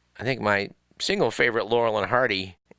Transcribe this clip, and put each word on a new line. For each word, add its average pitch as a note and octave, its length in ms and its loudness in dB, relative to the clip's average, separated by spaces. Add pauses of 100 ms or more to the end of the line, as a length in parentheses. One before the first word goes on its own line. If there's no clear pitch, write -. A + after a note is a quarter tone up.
(160)
I - 60 -10
think A#2+ 160 -2
my G2+ 300 0 (280)
single F#3+ 320 0
favorite A2+ 380 0
Laurel A2+ 300 2
and F#2+ 120 -2
Hardy G#2 460 -2 (240)